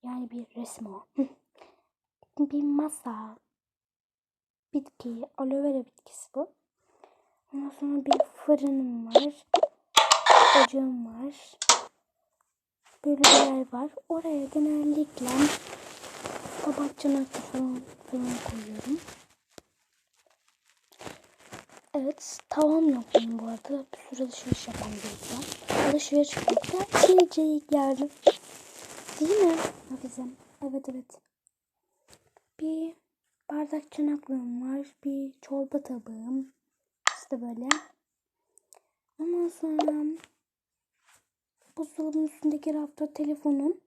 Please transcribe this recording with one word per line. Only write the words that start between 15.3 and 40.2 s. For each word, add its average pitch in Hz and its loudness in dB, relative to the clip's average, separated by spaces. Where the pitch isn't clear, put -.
tabak, 285 -4
çanak 277 0
falan, 254 -6
falan 247 -4
koyuyorum. 220 -6
Evet, 285 -6
tavam 311 4
yok 247 2
benim 226 2
bu 220 -8
arada. 269 -8
Bir - -16
sürü 262 -2
alışveriş - -4
yapmam 214 -8
gerekiyor. 233 -2
Alışveriş 285 2
yok - 0
da - 4
gelecek 320 6
yani. 269 2
Değil 370 4
mi? 339 6
Hafizem. 254 -10
Evet, 269 -8
evet. 254 -14
Bir 320 -4
bardak 294 -6
çanaklığım 269 -4
var. 269 -6
Bir 277 -4
çorba 277 -4
tabağım. 247 -8
İşte 262 -10
böyle. 240 -10
Ondan 349 -2
sonra 311 -2